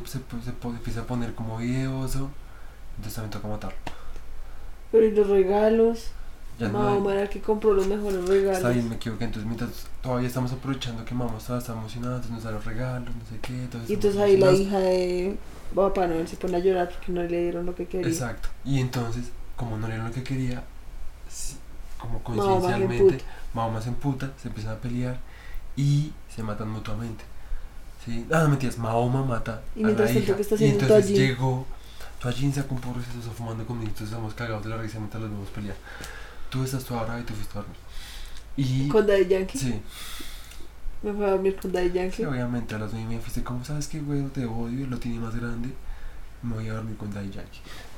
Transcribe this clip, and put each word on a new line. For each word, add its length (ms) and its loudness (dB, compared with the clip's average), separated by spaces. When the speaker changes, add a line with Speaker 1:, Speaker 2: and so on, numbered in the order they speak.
Speaker 1:
se, 140 -8
se 320 -8
empieza 320 -4
a 60 -6
poner 280 -2
como 240 -4
videoso, 680 0
entonces 180 -6
también 160 -6
toca 180 -6
matarlo. 300 -4
Speaker 2:
Pero 160 8
¿y 60 4
los 160 6
regalos? 800 6
Speaker 1:
Ya 100 0
no 100 0
Speaker 2:
Mahoma 320 4
Speaker 1:
hay. 60 2
Speaker 2:
era 80 2
el 60 -2
que 100 -4
compró 320 4
los 140 4
mejores 420 0
regalos. 300 4
Speaker 1:
Está 120 2
bien, 180 2
me 80 -4
equivoqué. 280 -2
Entonces, 220 -2
mientras 400 -4
todavía 260 0
estamos 240 0
aprovechando 520 -4
que 100 -4
mamá 240 0
está, 200 -4
está 140 -4
emocionada, 440 -4
entonces 180 -4
nos 100 -6
da 80 -4
los 120 -2
regalos, 500 -2
no 160 -4
sé 100 -6
qué, 120 -2
entonces 260 -6
Speaker 2:
Y 40 0
entonces 260 4
Speaker 1:
estamos 100 8
Speaker 2:
ahí 80 12
la 100 8
Speaker 1:
emocionados. 120 8
Speaker 2:
hija 180 2
de 460 2
Papá 320 4
Noel 220 0
se 80 -10
pone 200 -2
a 40 2
llorar 300 4
porque 220 -4
no 100 0
le 200 0
dieron 240 0
lo 80 0
que 120 -6
quería. 200 -2
Speaker 1:
Exacto. 420 0
Y 160 2
entonces, 440 0
como 200 -2
no 120 -2
le 60 -4
dieron 140 -4
lo 60 -4
que 80 -4
quería, 400 -2
sí, 280 -6
como 220 -2
Speaker 2:
Mahoma 160 -4
se 80 2
Speaker 1:
coincidencialmente, 580 4
Speaker 2:
emputa. 100 -4
Speaker 1:
Mahoma 280 0
se 60 -4
emputa, 420 0
se 80 -8
empiezan 260 -4
a 60 -8
pelear 380 -2
y 360 4
se 80 -6
matan 280 -2
mutuamente. 540 -4
¿Sí? 280 -2
Ah, 100 6
no, 80 6
mentiras, 280 2
Mahoma 460 4
mata 380 -2
Speaker 2:
Y 80 -2
Speaker 1:
a 40 4
Speaker 2:
mientras 240 4
Speaker 1:
la 60 4
Speaker 2:
tanto, 160 4
Speaker 1:
hija. 40 2
Speaker 2:
¿qué 60 2
está 120 0
Speaker 1:
Y 20 6
Speaker 2:
haciendo 260 6
Speaker 1:
entonces 240 10
Speaker 2:
Toallín? 100 4
Speaker 1:
llegó, 380 0
Toallín 320 0
sacó 220 -2
un 60 -2
porro 200 -4
y 40 -6
se 140 -6
está 120 -8
fumando 360 -6
conmigo, 220 -4
entonces 200 -4
estamos 260 -6
cagados 300 -4
de 60 -4
la 60 -4
risa 220 -6
mientras 240 -6
los 80 -4
vemos 180 -6
pelear. 280 -6
Tú 140 0
estás 200 -2
toda 200 -2
brava 160 -2
y 20 -6
te 100 -4
fuiste 260 -4
a 40 -4
dormir. 140 -12
Y 300 2
Speaker 2:
¿Con 180 6
Daddy 200 6
Yankee? 320 2
Speaker 1:
Sí. 220 0
Speaker 2:
Me 100 -2
fui 120 0
a 60 4
dormir 260 4
con 160 -4
Daddy 200 4
Yankee. 240 0
Speaker 1:
Sí, 100 -2
obviamente, 480 0
a 40 -2
las 140 -2
nueve 120 -4
y 40 -4
media 140 0
fuiste 200 -2
como, 220 -2
"¿Sabes 240 -2
qué, 120 -4
güey? 280 0
Te 160 -2
odio, 400 -2
él 60 -4
lo 80 -2
tiene 200 -2
más 160 -4
grande". 360 -2
Me 140 -2
voy 120 -4
a 60 -2
dormir 240 -4
con 160 -6
Daddy 160 -6
Yankee. 300 -10